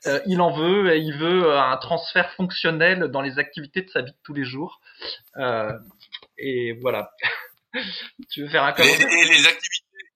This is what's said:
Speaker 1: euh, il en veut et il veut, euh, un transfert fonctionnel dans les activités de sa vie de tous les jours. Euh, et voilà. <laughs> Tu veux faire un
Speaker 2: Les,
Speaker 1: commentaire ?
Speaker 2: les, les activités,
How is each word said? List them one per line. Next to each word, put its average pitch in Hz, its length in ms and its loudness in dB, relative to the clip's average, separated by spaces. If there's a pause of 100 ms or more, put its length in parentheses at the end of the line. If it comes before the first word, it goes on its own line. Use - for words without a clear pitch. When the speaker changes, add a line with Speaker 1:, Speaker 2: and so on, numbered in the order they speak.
Speaker 1:
euh, 143 180 0
il 185 160 2
en 170 100 4
veut 175 420 2
et 156 40 4
il 156 160 -2
veut, 170 320 2
euh, 143 160 4
un 131 160 2
transfert - 560 -2
fonctionnel 175 800 0
dans 135 100 -2
les 135 160 -4
activités 147 460 -6
de 185 60 -16
sa 139 120 -2
vie 123 100 -12
de - 120 -20
tous 147 100 -14
les 143 100 -4
jours. 131 380 -10 (560)
Euh, 113 340 -2 (680)
et 120 440 -4
voilà. 113 300 -2 (640)
<laughs> 247 100 -6 (480)
Tu 147 100 -8
veux 147 80 -10
faire 151 140 2
un 143 80 2
Speaker 2:
Les, - 40 -6
Speaker 1:
commentaire ? - 340 4
Speaker 2:
les, 165 160 4
les 156 200 6
activités, - 400 0 (300)